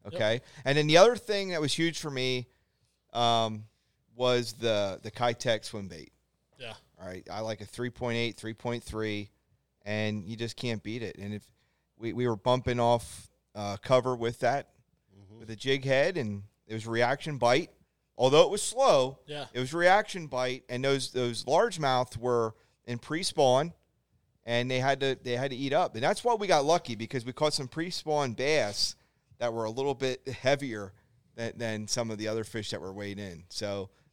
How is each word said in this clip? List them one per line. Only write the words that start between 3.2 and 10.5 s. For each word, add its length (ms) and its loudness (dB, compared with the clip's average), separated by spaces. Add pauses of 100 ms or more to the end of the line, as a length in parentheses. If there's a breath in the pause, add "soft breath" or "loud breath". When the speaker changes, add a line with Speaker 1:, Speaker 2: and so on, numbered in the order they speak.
Speaker 2:
was 400 0
the, 480 0
the 80 -12
Kitech 540 -2
swim 240 -10
bait. 240 -18 (460)
Speaker 1:
Yeah. 140 -14 (280)
Speaker 2:
All 60 -14
right, 240 -12
I 100 -8
like 200 -6
a 60 -14
three 240 -8
point 260 -4
eight, 200 -2
three 180 -10
point 280 -6
three, 480 -6 (540)
and 400 -4
you 120 -10
just 200 -8